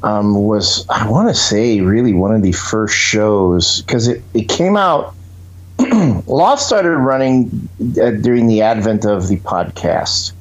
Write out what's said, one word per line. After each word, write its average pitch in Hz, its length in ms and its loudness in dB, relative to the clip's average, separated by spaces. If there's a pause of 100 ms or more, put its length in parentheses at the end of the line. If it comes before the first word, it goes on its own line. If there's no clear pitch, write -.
um, 104 320 0
was, 101 540 0
I 107 200 -2
wanna 190 260 2
say, 107 460 0
really 107 320 2
one 95 220 2
of 107 80 2
the 92 100 2
first 110 420 -4
shows, 98 920 2
'cause 117 200 0
it, - 160 -2 (100)
it 113 160 -2
came 185 280 0
out, 180 380 0 (640)
<clears throat> 202 480 2
Lost 190 400 2
started 170 300 0
running, 131 720 0 (320)
uh, 120 120 2
during 117 340 2
the 110 160 2
advent 110 420 0
of 98 240 0
the 95 100 0
podcast. - 1040 -4